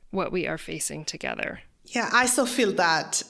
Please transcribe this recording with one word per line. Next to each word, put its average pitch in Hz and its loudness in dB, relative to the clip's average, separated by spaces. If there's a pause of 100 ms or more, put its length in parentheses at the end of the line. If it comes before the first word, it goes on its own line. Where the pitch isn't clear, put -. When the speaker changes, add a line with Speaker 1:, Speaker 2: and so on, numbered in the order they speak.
(120)
Speaker 1:
what 190 -2
we 180 -2
are 160 -4
facing 156 -8
together." - -8 (240)
Speaker 2:
Yeah, 233 -2
I 247 6
so 254 4
feel 240 2
that 165 2